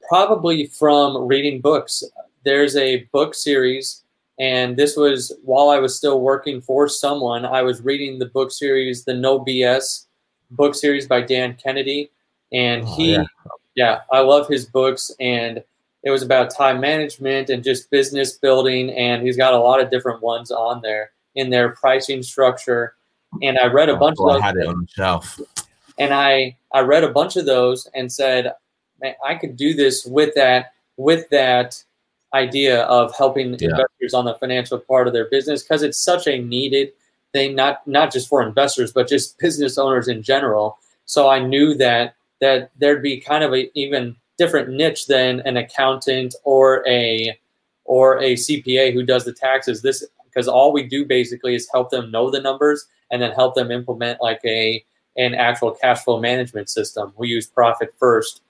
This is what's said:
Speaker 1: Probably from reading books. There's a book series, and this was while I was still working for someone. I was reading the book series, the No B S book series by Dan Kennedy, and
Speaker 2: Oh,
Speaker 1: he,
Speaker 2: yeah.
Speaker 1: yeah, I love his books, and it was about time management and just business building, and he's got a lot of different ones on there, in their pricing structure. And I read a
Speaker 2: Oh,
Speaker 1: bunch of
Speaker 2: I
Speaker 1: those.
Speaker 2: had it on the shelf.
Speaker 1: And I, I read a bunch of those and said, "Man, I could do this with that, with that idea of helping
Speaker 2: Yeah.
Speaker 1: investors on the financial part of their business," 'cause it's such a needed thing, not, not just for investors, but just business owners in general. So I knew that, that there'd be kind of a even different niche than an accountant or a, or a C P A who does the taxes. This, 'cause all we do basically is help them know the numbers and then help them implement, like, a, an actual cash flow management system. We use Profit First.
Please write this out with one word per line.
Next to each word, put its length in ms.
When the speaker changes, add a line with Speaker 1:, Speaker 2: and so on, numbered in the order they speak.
Speaker 1:
Probably 600
from 600
reading 340
books. 440
There's 320
a 280
book 300
series, 680
and 380
this 200
was 360
while 280
I 80
was 180
still 240
working 400
for 280
someone. 580
I 160
was 180
reading 380
the 80
book 260
series, 520
the 100
No 240
B 240
S 440
book 240
series 320
by 160
Dan 320
Kennedy, 560
and 320
Speaker 2:
Oh, 120
Speaker 1:
he, 180
Speaker 2:
yeah. 100
Speaker 1:
yeah, 260
I 80
love 280
his 180
books, 520
and 440
it 60
was 120
about 320
time 260
management 720
and 140
just 260
business 480
building, 520
and 320
he's 140
got 160
a 60
lot 220
of 100
different 320
ones 300
on 280
there, 300
in 140
their 200
pricing 520
structure. 720
And 160
I 80
read 220
a 60
Speaker 2:
Oh, 40
Speaker 1:
bunch 200
of 100
Speaker 2:
I 60
Speaker 1:
those. 80
Speaker 2:
had 140
it 100
on 140
the 80
shelf. 500
Speaker 1:
And 140
I, 440
I 80
read 240
a 60
bunch 260
of 100
those 480
and 180
said, 400
"Man, 140
I 120
could 200
do 180
this 300
with 300
that, 380
with 340
that 520
idea 480
of 340
helping 420
Speaker 2:
Yeah. 120
Speaker 1:
investors 440
on 100
the 100
financial 440
part 280
of 60
their 140
business," 360
'cause 200
it's 160
such 280
a 160
needed 500
thing, 220
not, 320
not 260
just 160
for 140
investors, 500
but 160
just 300
business 400
owners 300
in 140
general. 560
So 220
I 120
knew 340
that, 400
that 380
there'd 240
be 180
kind 240
of 100
a 240
even 380
different 320
niche 360
than 340
an 160
accountant 800
or 440
a, 500
or 380
a 140
C 260
P 160
A 140
who 100
does 220
the 80
taxes. 500
This, 220
'cause 140
all 240
we 100
do 240
basically 480
is 180
help 180
them 200
know 200
the 100
numbers 460
and 120
then 100
help 220
them 160
implement, 500
like, 240
a, 400
an 180
actual 360
cash 340
flow 160
management 480
system. 480
We 120
use 180
Profit 520
First. 520